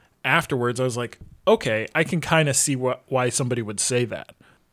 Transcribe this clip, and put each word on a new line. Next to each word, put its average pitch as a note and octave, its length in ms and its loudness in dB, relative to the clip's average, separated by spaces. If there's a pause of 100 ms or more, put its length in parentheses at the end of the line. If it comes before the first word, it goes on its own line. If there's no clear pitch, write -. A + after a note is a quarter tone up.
(240)
afterwards, B2+ 560 2
I C3 60 0
was A#2+ 120 -2
like, A#2+ 220 -6 (280)
"Okay, A2 460 2
I E3 120 2
can E3 160 -2
kinda D#3 320 2
see C#3 220 0
wh-, B2+ 240 -2 (120)
why B2+ 180 2
somebody A#2+ 320 -2
would G#2+ 200 -6
say B2 240 0
that." - 280 -8 (400)